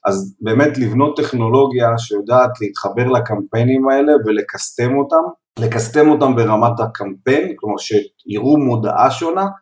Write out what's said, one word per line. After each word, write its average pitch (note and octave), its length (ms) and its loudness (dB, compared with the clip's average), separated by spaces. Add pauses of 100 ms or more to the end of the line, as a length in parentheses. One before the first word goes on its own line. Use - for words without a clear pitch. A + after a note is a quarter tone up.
אז G2 340 -4
באמת C3+ 380 0
לבנות C3 380 0
טכנולוגיה B2 720 0 (100)
שיודעת A#2 520 0 (100)
להתחבר G#2+ 460 -4
לקמפיינים A#2+ 800 0
האלה C#3 240 2 (140)
ולקסטם A#2+ 720 -2
אותם, D#3+ 240 0 (360)
לקסטם A#2 500 2
אותם C#3 280 2
ברמת A2+ 440 2
הקמפיין, A2+ 760 -2
כלומר G#2 220 -6
שיראו G#2 760 -2
מודעה A#2+ 540 2
שונה E3+ 360 -2 (160)